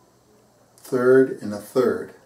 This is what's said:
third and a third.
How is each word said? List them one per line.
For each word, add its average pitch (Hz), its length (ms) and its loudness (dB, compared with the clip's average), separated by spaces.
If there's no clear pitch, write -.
third 131 680 0
and 104 100 -10
a 104 60 -10
third. - 560 -4